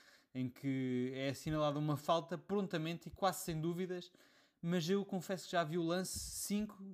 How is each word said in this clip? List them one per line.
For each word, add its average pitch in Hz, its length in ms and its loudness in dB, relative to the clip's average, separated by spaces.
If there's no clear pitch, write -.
em 127 140 0
que 131 640 0
é 135 140 -2
assinalada 151 500 0
uma 151 180 2
falta 165 420 2
prontamente 170 720 -2
e - 20 -16
quase - 340 0
sem 160 160 -2
dúvidas, 175 500 -2
mas 170 280 2
eu 196 160 4
confesso 190 420 -4
que - 60 -10
já 175 120 4
vi 156 120 -2
o 175 60 2
lance 180 360 0
cinco - 640 -4